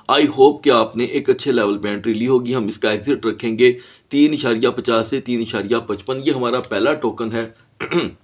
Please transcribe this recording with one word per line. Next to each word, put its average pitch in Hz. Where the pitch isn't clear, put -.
I 143
hope 143
कि 143
आपने 113
एक 131
अच्छे 131
लेवल 104
पे 101
एंट्री 104
ली 110
होगी। 127
हम 113
इसका -
एग्जिट 113
रखेंगे 117
तीन 147
इशारिया 120
पचास 113
से 135
तीन 120
इशारिया 110
पचपन। 113
ये 135
हमारा 123
पहला 120
टोकन 113
है 113
<clears throat> 160